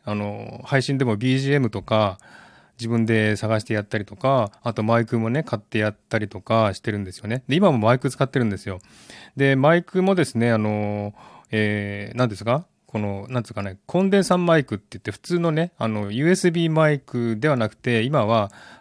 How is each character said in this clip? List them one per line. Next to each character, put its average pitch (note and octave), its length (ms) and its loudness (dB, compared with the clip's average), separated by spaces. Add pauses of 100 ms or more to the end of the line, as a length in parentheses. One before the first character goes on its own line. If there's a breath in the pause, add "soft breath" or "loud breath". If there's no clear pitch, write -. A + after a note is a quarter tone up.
あ G#2 120 -4
の、 G#2+ 500 -8
配 C3+ 160 0
信 C#3 160 -2
で C3 80 0
も A2+ 100 0
ビ B2+ 200 0
ー C3+ 40 0
ジ C3+ 120 -2
ー C#3+ 40 2
エ C#3+ 40 2
ム A#2+ 100 0
と G2 140 -8
か、 G#2+ 340 0 (600 loud breath)
自 A#2 120 -8
分 A#2 160 2
で G#2+ 320 2
探 A2 240 -2
し - 20 -10
て A#2 100 -6
や G#2 100 -2
っ - 20 -10
た - 120 -6
り G#2 60 -4
と G2+ 140 -18
か、 C3 340 0 (100)
あ A#2 120 -6
と A2 100 -4
マ A#2 160 2
イ A#2 60 0
ク A#2+ 120 -4
も A2+ 120 -2
ね、 D3 140 -2
買 - 140 -6
っ G#2 40 -8
て - 180 -6
や G#2+ 120 0
っ - 40 -12 (140)
た A2+ 100 -2
り G#2 80 -6
と G2 140 -14
か A2 320 2
し - 80 -12
て A2+ 100 -4
る G#2 60 -4
ん G2+ 80 -6
で F#2 80 -14
す - 60 -18
よ G2+ 80 -12
ね。 B2 200 -6
で、 C3 80 0
今 F#3 160 4
も B2+ 60 2
マ A2 160 4
イ C3 60 0
ク C#3 100 -2
使 - 120 -4
っ C3 80 0
て - 80 -2
る B2 60 2
ん A2 60 0
で F#2+ 80 -4
す - 100 -12
よ。 F#2 120 -10 (580 loud breath)
で、 C3+ 180 4
マ D3+ 220 6
イ E3+ 60 0
ク F#3 200 -2
も G3 100 4
で F3 120 2
す - 120 -6
ね、 A#2 140 2
あ A2+ 60 2
の G#2 540 -2
ー、 - 40 -20 (360 loud breath)
え G#2 640 -2
ー、 A#2 40 -10
な B2+ 80 2
ん A2+ 40 0
で G2 60 -12
す G#2 80 -12
か？ B2+ 220 -2 (200)
こ A2 140 -6
の、 G2+ 300 -6
な B2+ 100 -2
ん A2 40 -6
つ - 80 -14
う - 20 -14
か G2+ 100 -6
ね、 G2 220 -10
コ F3+ 160 0
ン G3 80 2
デ G3+ 100 4
ン F3+ 60 4
サ F#3 100 2
ー - 20 2
マ E3+ 200 4
イ C#3 80 2
ク G#2+ 100 -6
っ - 20 -6
て - 140 -12
言 F#2+ 80 -16
っ - 20 -20
て、 G#2+ 100 -8
普 - 80 -12
通 F3 200 -4
の E3+ 120 0
ね、 D#3+ 260 -2
あ A2+ 100 -2
の、 G#2 240 -4
ユ C3+ 160 0
ー - 40 4
エ F#3 40 4
ス F3+ 160 2
ビ E3+ 160 0
ー D#3+ 40 0
マ D#3 200 4
イ C#3+ 80 0
ク A#2 380 -4
で C3 100 -2
は D3 80 2
な A2 140 0
く - 80 -20
て、 A#2 260 0
今 C3+ 220 2
は、 G#2+ 260 2 (300 loud breath)